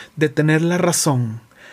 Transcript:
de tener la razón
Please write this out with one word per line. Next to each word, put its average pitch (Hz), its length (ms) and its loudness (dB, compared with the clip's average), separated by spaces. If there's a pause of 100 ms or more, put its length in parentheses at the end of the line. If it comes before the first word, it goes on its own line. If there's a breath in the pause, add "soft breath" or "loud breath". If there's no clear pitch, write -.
(160 loud breath)
de 151 140 0
tener 156 320 2
la 170 160 0
razón 127 640 0 (320 loud breath)